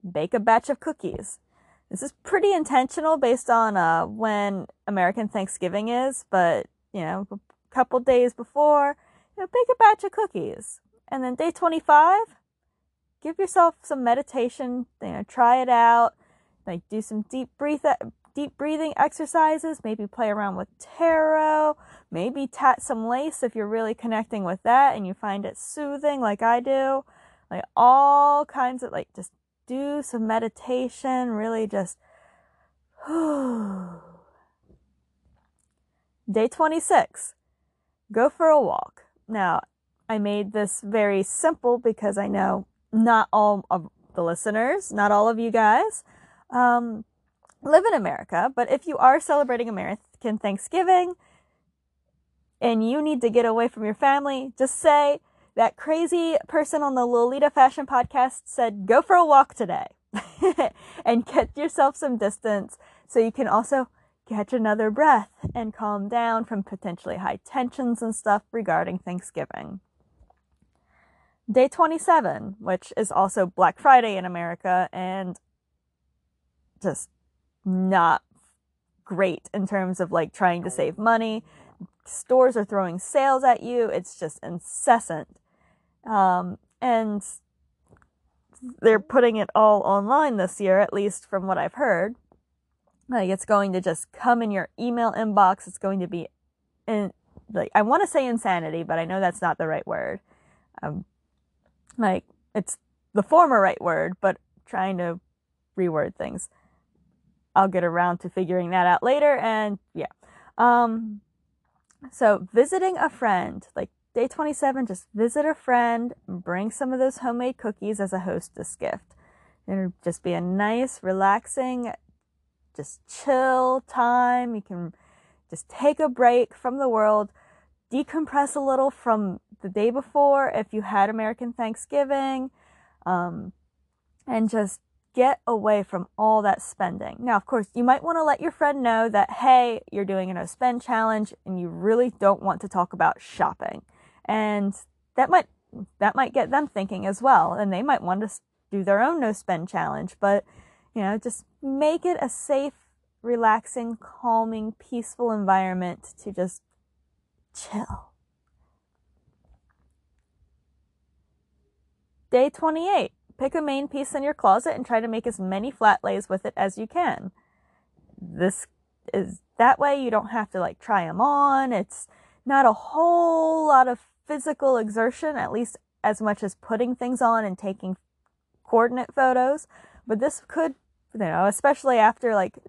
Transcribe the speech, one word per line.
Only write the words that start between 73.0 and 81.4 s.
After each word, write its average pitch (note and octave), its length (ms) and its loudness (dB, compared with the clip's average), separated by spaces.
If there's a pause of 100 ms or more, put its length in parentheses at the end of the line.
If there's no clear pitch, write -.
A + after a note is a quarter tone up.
also F#3+ 360 2
Black F3+ 320 2
Friday A#3+ 380 6
in F3+ 80 -6
America F3+ 680 -2
and F#3 460 -8 (1400)
just F3+ 280 -6 (560)
not F#3 560 2 (840)
great F#3 500 -4
in F#3+ 120 -4
terms F#3 340 -4
of, F3+ 120 -4
like, E3 200 -2
trying F3 320 0
to F3+ 60 -6
save D#3 280 -4
money. A3+ 460 0 (640)